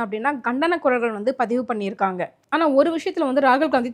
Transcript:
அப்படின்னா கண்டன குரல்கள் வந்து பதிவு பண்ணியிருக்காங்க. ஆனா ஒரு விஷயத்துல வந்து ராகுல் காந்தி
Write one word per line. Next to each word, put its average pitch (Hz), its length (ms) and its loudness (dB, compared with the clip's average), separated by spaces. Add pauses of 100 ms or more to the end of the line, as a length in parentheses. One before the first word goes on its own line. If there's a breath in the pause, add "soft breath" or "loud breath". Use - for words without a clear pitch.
அப்படின்னா 220 300 -2 (100)
கண்டன 311 360 0
குரல்கள் 240 320 2
வந்து 220 240 -2
பதிவு 240 320 -2
பண்ணியிருக்காங்க. 196 580 -2 (240)
ஆனா 311 200 0
ஒரு 311 280 4
விஷயத்துல 320 360 -2
வந்து 277 80 2
ராகுல் 269 280 4
காந்தி 247 240 0